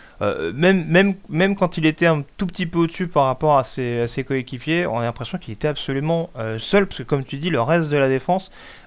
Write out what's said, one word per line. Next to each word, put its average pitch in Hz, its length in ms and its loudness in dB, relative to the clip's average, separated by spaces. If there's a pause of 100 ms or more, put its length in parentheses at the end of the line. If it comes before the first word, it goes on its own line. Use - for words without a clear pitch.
(220)
euh, 85 320 -2
même, 175 320 4
même, 190 280 4 (160)
même 190 260 2
quand 180 220 -2
il 156 80 2
était 156 200 2
un 151 180 2 (120)
tout 196 100 -2
petit 175 200 -4
peu 170 140 -2
au-dessus 170 260 -2
par 147 180 2
rapport 143 320 2
à 131 80 4
ses, 120 360 -2
à 120 60 0
ses 131 160 -4
coéquipiers, 135 640 -2
on 113 120 -2
a 117 60 -2
l'impression 117 340 -6
qu'il 113 160 -12
était 151 140 -2
absolument, 151 680 -2
euh, 113 220 -4
seul, 196 280 2
parce - 120 -10
que 135 60 -10
comme 135 200 0
tu 135 140 -10
dis, 156 100 -4
le 135 140 2
reste 156 260 2
de 147 80 0
la 135 120 4
défense, 151 420 0 (360)